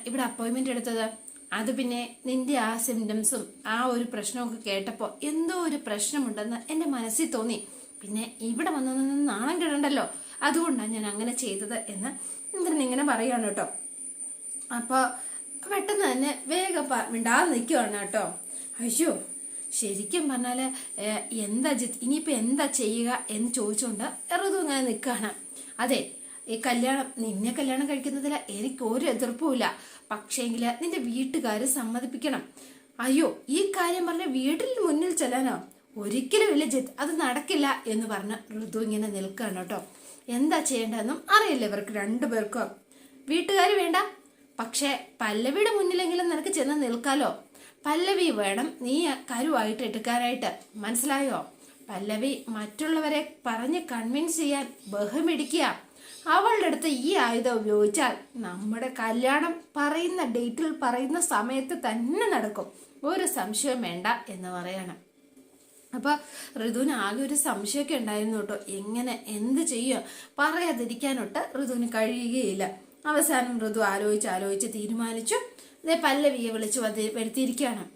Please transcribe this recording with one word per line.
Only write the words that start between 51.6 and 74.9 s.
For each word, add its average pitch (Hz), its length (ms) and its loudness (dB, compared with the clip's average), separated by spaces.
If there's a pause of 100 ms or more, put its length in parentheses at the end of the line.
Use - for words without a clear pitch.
പല്ലവി 214 600 -2
മറ്റുള്ളവരെ 302 880 -2 (100)
പറഞ്ഞ് 247 340 0 (120)
കൺവിൻസ് 254 440 0
ചെയ്യാൻ 285 380 0 (140)
ബഹുമിടിക്കുക. 269 920 0 (460)
അവളുടെ 392 400 6
അടുത്ത് 320 200 2
ഈ 285 280 2
ആയുധം 240 380 4
ഉപയോഗിച്ചാൽ 214 640 4 (200)
നമ്മുടെ 220 600 -4
കല്യാണം 262 640 2 (160)
പറയുന്ന 330 480 0
ഡേറ്റിൽ 240 580 0
പറയുന്ന 262 380 2
സമയത്ത് 262 540 0
തന്നെ 269 560 0
നടക്കും, 214 360 0 (380)
ഒരു 370 220 0
സംശയവും 247 560 0
വേണ്ട" 180 240 -4 (220)
എന്ന് 185 200 -10
പറയണം. 180 680 -8 (800)
അപ്പൊ 277 220 2 (480)
ഋതുവിന് 240 280 2
ആകെ 220 300 0
ഒരു 277 120 -2
സംശയമൊക്കെ 277 600 0
ഉണ്ടായിരുന്നു 214 440 0
കേട്ടോ, 208 160 -4 (140)
എങ്ങനെ 226 580 -4
എന്ത് 226 360 2
ചെയ്യും, 254 400 0 (360)
പറയാതിരിക്കാനൊട്ട് 285 1200 0
ഋതുവിന് 240 300 0
കഴിയുകയില്ല. 233 920 0 (260)
അവസാനം 254 600 2
ഋതു 214 140 0
ആലോചിച്ച് 208 480 2
ആലോചിച്ച് 196 380 0
തീരുമാനിച്ചു. 226 680 -2 (520)